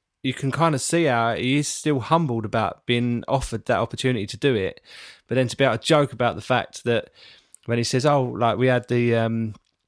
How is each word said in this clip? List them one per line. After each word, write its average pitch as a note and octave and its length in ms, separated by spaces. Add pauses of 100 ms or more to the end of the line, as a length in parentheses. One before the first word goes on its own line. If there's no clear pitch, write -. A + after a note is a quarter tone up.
(240)
you C3 100
can C3+ 180
kind D#3 240
of C3 60
see E3+ 240
how A#2 300
he B2 220
is D3 100
still D3 340
humbled B2 420
about G#2+ 420
being A#2+ 420
offered B2+ 380
that A2 140
opportunity A#2 480
to - 100
do C#3 160
it, G2 280 (460)
but A#2+ 80
then B2+ 120
to - 80
be C#3 80
able A#2 140
to - 60
joke D3 280
about A2+ 240
the F#2 60
fact - 420
that A#2 260 (560)
when A#2 120
he A#2+ 60
says, B2+ 220
"Oh, D3 180
like, A#2 340
we B2+ 100
had B2 220
the, A#2+ 260
um, A2+ 400 (320)